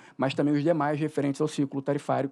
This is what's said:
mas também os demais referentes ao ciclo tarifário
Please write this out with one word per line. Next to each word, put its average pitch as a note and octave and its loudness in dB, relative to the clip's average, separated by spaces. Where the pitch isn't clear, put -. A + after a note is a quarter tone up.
mas C3+ 0
também D3 2
os C#3+ 2
demais D3+ 2
referentes D3 -2
ao D#3 2
ciclo C#3 -2
tarifário C#3 -2